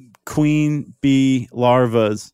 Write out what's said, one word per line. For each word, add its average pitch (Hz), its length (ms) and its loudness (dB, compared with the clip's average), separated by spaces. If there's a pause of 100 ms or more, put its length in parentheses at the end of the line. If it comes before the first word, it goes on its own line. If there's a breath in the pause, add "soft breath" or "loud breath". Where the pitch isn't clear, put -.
(240)
queen 151 800 -2
bee 135 500 0
larva's 117 800 0